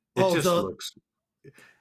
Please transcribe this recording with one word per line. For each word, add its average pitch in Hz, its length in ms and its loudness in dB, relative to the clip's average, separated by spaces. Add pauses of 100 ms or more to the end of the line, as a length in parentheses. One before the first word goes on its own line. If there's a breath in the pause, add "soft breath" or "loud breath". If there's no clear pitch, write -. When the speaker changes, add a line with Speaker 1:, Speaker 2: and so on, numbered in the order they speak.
(160)
Speaker 1:
It - 80 2
Speaker 2:
Oh, 185 100 2
Speaker 1:
just 165 120 0
Speaker 2:
the 175 180 2
Speaker 1:
looks - 300 -10 (880 soft breath)